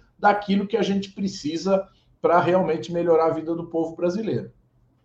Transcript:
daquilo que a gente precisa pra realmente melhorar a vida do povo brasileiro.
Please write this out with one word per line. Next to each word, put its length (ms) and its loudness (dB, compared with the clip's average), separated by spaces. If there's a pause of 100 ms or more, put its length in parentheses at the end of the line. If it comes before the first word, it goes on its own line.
(180)
daquilo 480 2
que 100 -2
a 60 2
gente 300 -2
precisa 760 -2 (320)
pra 200 4
realmente 500 0
melhorar 360 2
a 80 2
vida 200 -4
do 120 -8
povo 280 -4
brasileiro. 560 -4 (540)